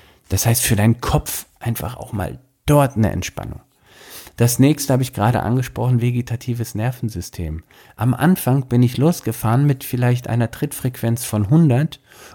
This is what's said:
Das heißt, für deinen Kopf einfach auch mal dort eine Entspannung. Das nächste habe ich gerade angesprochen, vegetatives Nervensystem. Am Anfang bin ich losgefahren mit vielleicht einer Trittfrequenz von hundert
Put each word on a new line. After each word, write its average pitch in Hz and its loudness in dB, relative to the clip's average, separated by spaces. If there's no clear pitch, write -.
Das - -2
heißt, 117 2
für 117 2
deinen 113 2
Kopf - -2
einfach 117 -6
auch - -12
mal 98 -6
dort 143 4
eine 110 2
Entspannung. - -8
Das 123 2
nächste 139 4
habe 127 2
ich 127 -4
gerade 113 0
angesprochen, 123 0
vegetatives 120 -4
Nervensystem. 90 -6
Am 123 0
Anfang 143 2
bin 120 4
ich 123 2
losgefahren 127 0
mit 135 0
vielleicht 123 -2
einer 117 0
Trittfrequenz - -4
von 104 -2
hundert 147 4